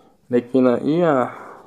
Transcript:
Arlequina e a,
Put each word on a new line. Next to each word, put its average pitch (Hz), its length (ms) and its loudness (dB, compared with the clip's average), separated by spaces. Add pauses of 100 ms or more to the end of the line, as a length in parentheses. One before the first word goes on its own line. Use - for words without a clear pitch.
(300)
Arlequina 123 540 2
e 160 180 0
a, 139 320 0 (340)